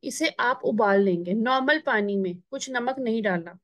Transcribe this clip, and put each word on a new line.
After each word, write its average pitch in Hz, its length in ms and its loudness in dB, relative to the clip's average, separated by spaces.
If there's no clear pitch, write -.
इसे 302 240 -4
आप 247 240 0
उबाल 202 380 4
लेंगे 180 320 0
नॉर्मल 262 440 2
पानी 208 380 0
में, 185 220 -2
कुछ 269 200 -10
नमक 254 280 -2
नहीं 226 240 -2
डालना। 180 420 -2